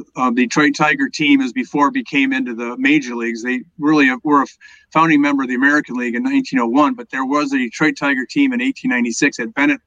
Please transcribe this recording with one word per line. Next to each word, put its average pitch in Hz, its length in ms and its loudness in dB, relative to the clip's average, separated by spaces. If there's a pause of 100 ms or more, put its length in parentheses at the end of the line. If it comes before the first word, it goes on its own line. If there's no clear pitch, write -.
(160)
a 127 140 0
Detroit 127 460 2
Tiger 147 320 0
team, 143 320 2
as 127 120 -2
before 135 380 0
became 135 420 -2
into 127 220 -2
the 120 220 -6
major 131 400 0
leagues. 117 260 -4
They 123 220 -4 (140)
really 147 300 4 (140)
were 147 180 2
a - 20 0
f-, - 140 -8 (360)
founding 156 280 4
member 143 220 2
of 127 60 -4
the 127 80 -2
American 147 400 2
League 120 180 -4
in 120 80 -2
nineteen 135 380 0
oh 117 80 0
one, 135 260 2
but 120 160 -12
there 135 140 -6
was 139 280 -2
a 135 60 0
Detroit 139 400 -2
Tiger 139 260 -2
team 139 280 0
in 120 80 -2
eighteen 131 300 -2
ninety-six 123 500 -2
at 113 140 -8
Bennett 143 320 0